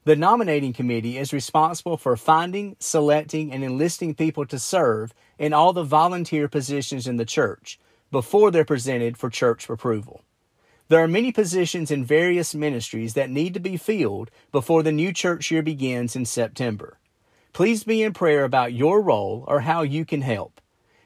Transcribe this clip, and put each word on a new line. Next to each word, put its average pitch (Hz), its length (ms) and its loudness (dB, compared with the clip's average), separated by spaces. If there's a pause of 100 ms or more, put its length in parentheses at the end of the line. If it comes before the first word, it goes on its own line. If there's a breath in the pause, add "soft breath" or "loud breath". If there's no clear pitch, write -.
The 151 100 6
nominating 160 580 2
committee 120 440 -4
is 135 160 -6
responsible 160 640 0
for 123 200 0
finding, 180 600 0
selecting, 151 720 0
and 135 120 -6
enlisting 151 520 -4
people 156 320 -2
to 135 120 -8
serve 113 540 0 (240 soft breath)
in 151 160 -2
all 160 200 6
the 175 100 -2
volunteer 156 640 2
positions 135 600 -4
in 123 100 -4
the 113 80 -2
church - 540 -4 (320)
before 196 400 4
they're 160 140 4
presented 120 520 -2
for 127 120 -4
church 117 400 0
approval. 110 520 -6 (680)
There 165 140 8
are 165 40 2
many 226 240 0
positions 175 580 -2
in 139 140 -2
various 170 500 2
ministries 117 600 -6
that 135 160 -2
need 160 240 -4
to 190 80 -8
be 185 160 -6
filled 113 520 -4 (220 soft breath)
before 160 320 2
the 156 80 0
new 165 220 0
church 170 380 -2
year 160 100 2
begins 131 540 -4
in 127 100 -6
September. 113 720 -6 (560)
Please 214 300 0
be 220 200 0
in 214 100 -2
prayer 151 300 2
about 127 300 0
your 160 280 4
role 110 460 0
or 143 140 2
how 160 220 0
you 151 220 -2
can 147 160 -4
help. 117 380 -6 (460)